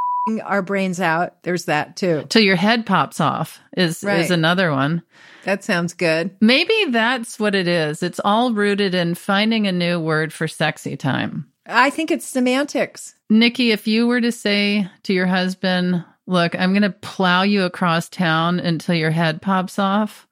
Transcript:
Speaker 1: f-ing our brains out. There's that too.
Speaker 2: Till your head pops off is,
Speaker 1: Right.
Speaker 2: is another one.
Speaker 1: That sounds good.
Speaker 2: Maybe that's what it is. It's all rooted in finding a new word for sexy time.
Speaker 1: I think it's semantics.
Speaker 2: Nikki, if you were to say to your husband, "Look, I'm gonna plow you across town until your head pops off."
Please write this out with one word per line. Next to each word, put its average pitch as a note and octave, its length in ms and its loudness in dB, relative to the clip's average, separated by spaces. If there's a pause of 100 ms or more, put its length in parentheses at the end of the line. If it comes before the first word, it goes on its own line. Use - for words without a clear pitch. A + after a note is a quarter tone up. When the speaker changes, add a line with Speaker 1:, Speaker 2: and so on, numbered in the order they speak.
(280)
Speaker 1:
f-ing A3 140 -4
our G3 200 -2
brains F#3+ 400 -4
out. E3+ 420 -2
There's F3 220 -4
that D3+ 320 -2
too. E3 320 0
Speaker 2:
Till A3+ 140 4
your F#3+ 120 4
head A3 300 2
pops F3+ 340 0
off C#3+ 400 -2 (160)
is, F3 280 -2
Speaker 1:
Right. G3+ 160 0
Speaker 2:
is E3 120 0
another E3+ 400 2
one. D3 300 0 (420)
Speaker 1:
That G3 200 -4
sounds F3 300 -2
good. E3+ 460 0
Speaker 2:
Maybe F4+ 500 4
that's A#3 500 -2
what G#3 160 0
it F#3 120 0
is. D#3+ 360 -2
It's F3 200 -6
all A#3 300 2
rooted G3+ 400 0
in E3+ 220 0
finding G#3+ 520 0
a F#3+ 40 0
new F3 280 0
word D#3 320 -2
for - 160 -4
sexy D#3 480 -4
time. B2+ 520 -4 (180)
Speaker 1:
I A#3+ 240 2
think D#4 220 -4
it's E4 140 -4
semantics. B3+ 880 -2 (140)
Speaker 2:
Nikki, A#3 420 4
if G#3+ 160 -2
you A3+ 200 2
were A#3+ 140 0
to A#3 100 0
say G3+ 560 0 (160)
to G3+ 100 0
your F#3 140 2
husband, F3+ 760 0 (220)
"Look, F3 340 0
I'm F#3 140 0
gonna G#3 160 2
plow F#3 540 0
you G3+ 200 2
across F3 460 0
town E3+ 500 0
until E3+ 360 0
your D#3 160 2
head D#3+ 300 0
pops F#3+ 380 -2
off." G3+ 520 -2